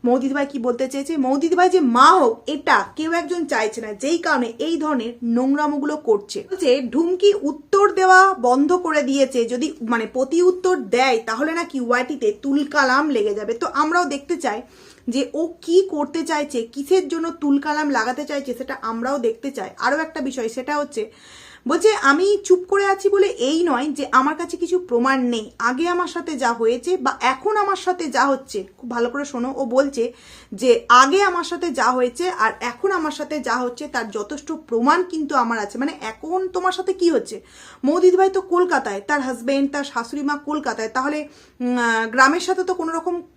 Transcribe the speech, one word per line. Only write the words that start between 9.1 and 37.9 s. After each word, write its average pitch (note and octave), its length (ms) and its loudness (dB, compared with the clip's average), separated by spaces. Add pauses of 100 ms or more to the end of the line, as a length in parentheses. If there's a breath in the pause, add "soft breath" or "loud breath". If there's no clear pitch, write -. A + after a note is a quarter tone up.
যদি B3 220 -4 (240)
মানে A3+ 140 0
প্রতি C4 360 -2
উত্তর F4+ 340 2 (200)
দেয় B3+ 220 4 (120)
তাহলে C4+ 240 -2
নাকি E4+ 240 -6 (100)
ওয়াইটিতে B3 400 -2 (160)
তুলকালাম C#4 680 2
লেগে G#3 300 0
যাবে। G#3+ 140 -6
তো A#3 200 -4
আমরাও D#4+ 320 0
দেখতে C#4+ 320 -6
চাই A3 220 -4 (480 loud breath)
যে B3 140 -2 (120)
ও D#4 80 -4 (240)
কি E4+ 120 4 (160)
করতে D4+ 360 -4
চাইছে, D4 300 -2 (140)
কিসের C#4+ 340 0
জন্য E4 200 -4 (140)
তুলকালাম D4 480 0
লাগাতে B3 360 -2
চাইছে, C#4 340 -6
সেটা C4 220 -8
আমরাও A#3 360 -4 (100)
দেখতে A3+ 240 -4
চাই। A3+ 260 -10
আরও C4+ 200 0
একটা D#4+ 240 -6
বিষয়, C4 280 -6
সেটা B3+ 320 -6
হচ্ছে G3 220 -6 (680 loud breath)
বলছে F4 220 4 (100)
আমি F4+ 240 4 (220)
চুপ F#4 140 6 (100)
করে G4 140 2
আছি G4 240 2
বলে G4+ 180 4 (220)
এই D#4+ 100 2 (100)
নয় C4 180 0 (100)
যে C#4+ 140 -4
আমার C#4 240 2
কাছে E4+ 220 -6
কিছু F4 200 -2 (120)
প্রমাণ B3+ 300 2 (140)
নেই, A3 120 -4 (140)
আগে B3+ 280 0
আমার F4 200 0
সাথে E4+ 260 -8 (100)
যা A#3+ 100 2
হয়েছে A#3+ 440 0
বা C4 140 -2 (220)
এখন F4+ 200 -2 (100)
আমার G4 220 -2
সাথে F4+ 200 -2 (120)
যা B3 140 4
হচ্ছে, C4 280 -4 (180)
খুব B3 180 -14
ভালো A#3+ 140 -2
করে C#4 160 -6
শোনো, B3 240 -6 (120)
ও - 40 0
বলছে B3+ 380 0 (500 loud breath)
যে G#3+ 160 0 (200)
আগে C#4 300 8 (100)
আমার F4 140 -2
সাথে F4 240 -6 (120)
যা A3+ 120 2
হয়েছে B3+ 380 -2
আর A3 300 0
এখন B3 320 -4
আমার D#4+ 200 -2
সাথে D4 280 -6
যা A#3+ 240 -2
হচ্ছে B3 240 -6
তার A#3 240 -6
যথেষ্ট A3 400 -8 (180)
প্রমাণ B3+ 300 2 (120)
কিন্তু D#4 240 -4
আমার A#3 300 0
আছে। G3+ 120 -12
মানে C#4+ 160 -4 (180)
এখন F4+ 280 -6 (160)
তোমার F#4 160 0
সাথে F#4 220 -4
কি F4+ 220 0
হচ্ছে? G#3+ 220 -4 (500 loud breath)
মৌদিত F4+ 320 4